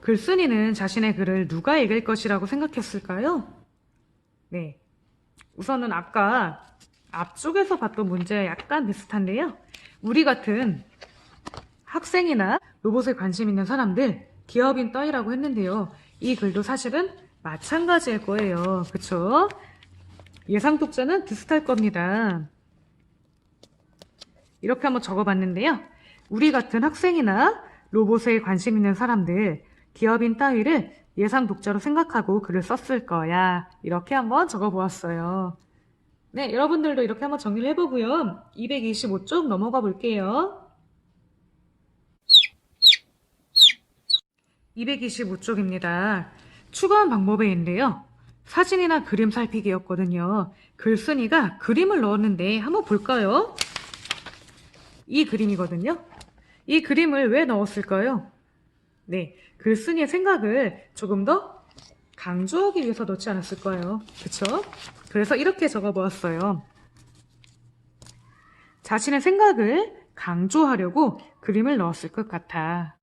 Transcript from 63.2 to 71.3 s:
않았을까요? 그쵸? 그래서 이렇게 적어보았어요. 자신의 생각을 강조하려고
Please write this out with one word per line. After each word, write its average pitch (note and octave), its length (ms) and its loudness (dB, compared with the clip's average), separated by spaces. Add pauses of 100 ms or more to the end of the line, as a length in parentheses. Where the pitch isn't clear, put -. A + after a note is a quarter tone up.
않았을까요? F#3+ 720 -6 (220)
그쵸? - 220 -6 (640)
그래서 G#3+ 260 0
이렇게 E4 320 2
적어보았어요. F#3 960 -2 (2250)
자신의 C4+ 380 0
생각을 F#4+ 720 4 (200)
강조하려고 F#3+ 1040 2 (200)